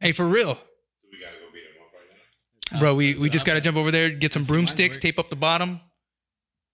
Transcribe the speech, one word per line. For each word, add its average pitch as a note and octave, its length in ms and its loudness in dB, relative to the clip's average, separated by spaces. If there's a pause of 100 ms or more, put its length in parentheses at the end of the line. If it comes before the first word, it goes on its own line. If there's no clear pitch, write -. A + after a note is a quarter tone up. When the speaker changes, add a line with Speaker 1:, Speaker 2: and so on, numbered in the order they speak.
Speaker 1:
Hey, E3+ 120 2
for F3 140 -2
real. F3+ 280 2
Speaker 2:
Do - 60 -12 (520)
we - 80 -20
gotta F2 160 -18
go E2 160 -20
beat E2+ 80 -20
him E2 220 -20
up E2+ 100 -20
right - 160 -20 (640)
now? - 40 -4
Speaker 3:
I'll D3+ 40 0
Speaker 1:
Bro, D3 140 4
we, C#3+ 180 2
Speaker 3:
post C#3 80 -6
Speaker 1:
we D3 80 2
Speaker 3:
it. C#3+ 40 -4
Speaker 1:
just D#3 120 2
Speaker 3:
I'll - 80 -8
Speaker 1:
gotta D#3 80 2
Speaker 3:
post D3 40 0
Speaker 1:
jump D#3+ 120 0
over D#3 140 0
there, D#3+ 200 2
get D3+ 220 -2
some D#3 80 0
Speaker 3:
Let's C3+ 80 -2
see, D3+ 60 0
mine D#3+ 60 4
Speaker 1:
broomsticks, F3 360 0
Speaker 3:
work. - 60 -12
Speaker 1:
tape E3 160 -2
up E3 100 -4
the D3+ 80 -10
bottom. E3+ 440 -2 (920)